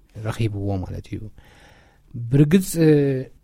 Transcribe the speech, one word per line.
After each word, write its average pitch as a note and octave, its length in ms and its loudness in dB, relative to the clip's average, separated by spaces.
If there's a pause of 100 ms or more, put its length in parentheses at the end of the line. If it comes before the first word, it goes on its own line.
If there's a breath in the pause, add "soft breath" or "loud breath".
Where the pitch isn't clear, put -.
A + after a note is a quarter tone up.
(160)
ረኺብዎ G#2+ 520 -4 (100)
ማለት F2+ 280 -8
እዩ። - 140 -10 (960 soft breath)
ብርግፅ D3 540 2 (760)